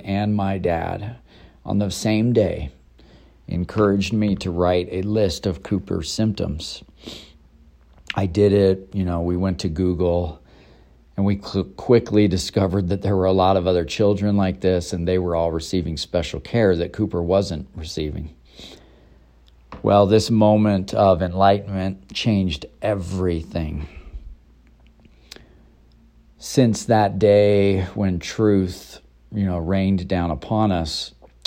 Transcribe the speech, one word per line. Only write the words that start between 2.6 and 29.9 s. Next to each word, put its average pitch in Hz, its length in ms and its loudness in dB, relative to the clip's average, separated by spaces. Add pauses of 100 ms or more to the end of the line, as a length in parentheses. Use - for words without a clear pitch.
encouraged 98 640 0
me 104 220 0
to 92 160 -4
write 90 400 0
a 92 100 -4
list 104 460 -2
of 85 160 -4
Cooper's 92 480 -4
symptoms. - 720 -4 (1300)
I 98 140 -2
did 98 260 4
it, 95 400 2
you 98 100 -2
know, 85 180 -2
we 87 160 -2
went 92 240 -2
to 95 80 -2
Google, 87 720 0 (800)
and 98 80 0
we 101 160 0
cl-, 98 220 -4
quickly 107 640 2
discovered 95 640 -2
that 98 120 -4
there 101 140 -2
were 92 100 2
a 95 60 2
lot 95 260 2
of 87 80 0
other 90 200 2
children 101 520 0
like 95 240 -2
this, 90 320 0
and 85 140 -4
they 92 100 0
were 87 180 -2
all 82 160 0
receiving 80 460 -4
special 80 420 -4
care 101 360 2
that 82 180 -4
Cooper 92 300 -2
wasn't 90 520 -2
receiving. 78 600 -8 (1500)
Well, 101 220 6
this 107 240 2
moment 107 640 2
of 95 300 4
enlightenment 95 880 0
changed 95 540 -2 (160)
everything. 85 1040 -4 (2500)
Since - 480 0
that 104 320 2
day 101 680 4 (100)
when 95 240 -2
truth, 98 800 0 (320)
you 104 120 -2
know, 90 140 -2
rained 92 500 0